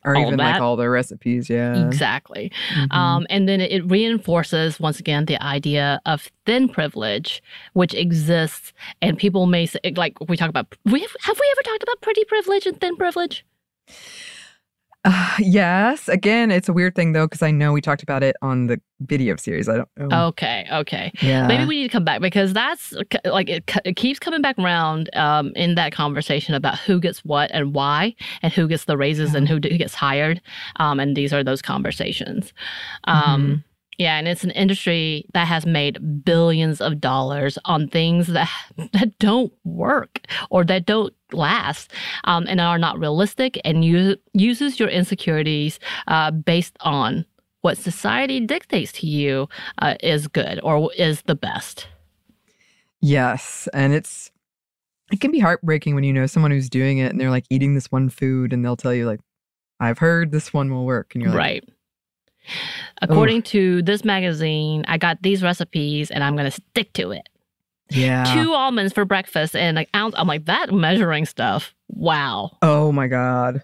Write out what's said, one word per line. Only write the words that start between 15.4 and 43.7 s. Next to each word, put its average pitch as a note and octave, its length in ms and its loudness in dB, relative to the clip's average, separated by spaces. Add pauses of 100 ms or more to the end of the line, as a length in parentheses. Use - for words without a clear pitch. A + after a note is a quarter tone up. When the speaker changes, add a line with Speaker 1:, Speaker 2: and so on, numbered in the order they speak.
Speaker 1:
Again, G#3+ 440 2
it's F#3 180 2
a F3+ 40 2
weird F3+ 200 2
thing, E3 200 2
though, D#3 140 2
'cause - 140 -4
I D#3+ 80 4
know D3 240 4
we D3 80 2
talked C#3+ 220 -2
about C3+ 180 -2
it C3+ 220 2
on B2+ 240 0
the A#2+ 120 0 (200)
video C3 360 0
series. - 320 -4
I A2+ 100 0
don't - 200 -4
know. C#3+ 300 0
Speaker 2:
Okay, A#2 440 -4
okay. D3+ 400 -4 (120)
Speaker 1:
Yeah. C3 240 2
Speaker 2:
Maybe - 180 2
we D#4 120 -2
need C4+ 100 -4
to - 40 -4
come F#3+ 140 0
back D3 160 0
because F#3+ 320 2
that's B3+ 380 -4
c-, - 340 -6
like, F#3+ 240 0
it E3+ 180 -6
c-, - 160 -2
it F#3 120 -2
keeps C4+ 240 -2
coming E4 240 -2
back C4 160 0
around, D#3+ 560 0
um, D3+ 400 0
in F3 180 0
that E3 180 0
conversation D3 640 -2
about D#3 240 -2
who F#3 220 2
gets E3 260 -4
what D3 260 0
and C#3+ 220 -2
why, D3 400 0 (300)
and E3 100 0
who E3 140 2
gets D#3 180 -2
the D#3 100 0
raises D3+ 380 0
and D3 140 2
Speaker 1:
Yeah. D#3+ 80 4
Speaker 2:
who D3+ 40 0
d-, C#3+ 120 0
who F3 80 2
gets - 160 -2
hired. D3 440 0 (360)
Um, D3 240 2
and C#3 180 0
these C#3+ 160 0
are C#3+ 100 2
those C3+ 200 -2
conversations. - 880 -4 (520)
Um, D3 360 4
Speaker 1:
Mm-hmm. C#3+ 140 2 (420)
Speaker 2:
yeah, D#3+ 220 0
and D#3 80 -4
it's F3 160 -4
an F3+ 80 -2
industry E3+ 840 0
that E3+ 140 2
has E3 180 0
made D3 580 0
billions E3 560 4
of D3 220 -4
dollars C3+ 640 -2
on D#3 220 0
things E3+ 400 2
that, E3 220 0 (280)
<laughs> D#3+ 160 -10
that G#3 240 2
don't A3 340 2 (120)
work - 580 -2 (300)
or F3+ 140 4
that F3+ 200 0
don't G#3+ 260 0 (220)
last, D3+ 580 -2 (340)
um, E3+ 240 2
and F3+ 100 0
are F3 180 2
not E3 220 0
realistic, F#3 640 -2
and E3 220 2